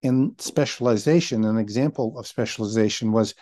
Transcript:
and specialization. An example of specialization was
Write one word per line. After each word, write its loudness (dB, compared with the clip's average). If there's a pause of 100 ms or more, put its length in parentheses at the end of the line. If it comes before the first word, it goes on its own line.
and 0
specialization. 0
An 0
example -2
of -14
specialization -2
was 2